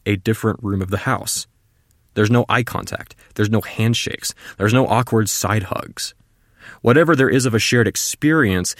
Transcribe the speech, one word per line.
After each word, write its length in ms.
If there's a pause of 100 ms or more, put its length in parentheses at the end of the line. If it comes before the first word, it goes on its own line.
a 100
different 480
room 180
of 80
the 100
house. 480 (680)
There's 180
no 180
eye 140
contact. 520 (200)
There's 140
no 120
handshakes. 720 (240)
There's 160
no 140
awkward 420
side 340
hugs. 500 (680)
Whatever 340
there 140
is 160
of 80
a 60
shared 280
experience, 920